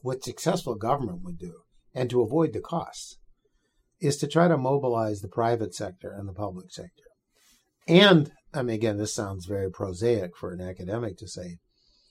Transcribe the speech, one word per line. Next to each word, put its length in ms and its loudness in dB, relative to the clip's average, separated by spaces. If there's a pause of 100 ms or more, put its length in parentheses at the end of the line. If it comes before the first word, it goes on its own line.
what 220 -6
successful 520 -2
government 480 -2
would 140 -8
do, 160 -12 (400)
and 160 -2
to 120 2
avoid 320 2
the 80 -6
costs, 560 -10 (840)
is 180 0
to 100 -2
try 200 4
to 100 4
mobilize 640 0
the 80 -10
private 480 0
sector 360 -10
and 180 -10
the 40 -12
public 380 -10
sector. 320 -18 (800)
And, 460 8 (220)
I 80 -2
mean, 140 -2
again, 220 0
this 160 -4
sounds 320 -6
very 240 -2
prosaic 680 -2
for 160 -10
an 80 -10
academic 560 -8
to 100 -16
say, 300 -12 (540)